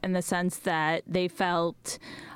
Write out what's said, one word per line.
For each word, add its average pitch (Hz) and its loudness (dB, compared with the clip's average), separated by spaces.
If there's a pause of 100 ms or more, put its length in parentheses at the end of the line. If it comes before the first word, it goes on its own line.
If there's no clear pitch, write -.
in 185 0
the 180 2
sense 180 0
that 160 2
they 180 2
felt, 170 0 (380)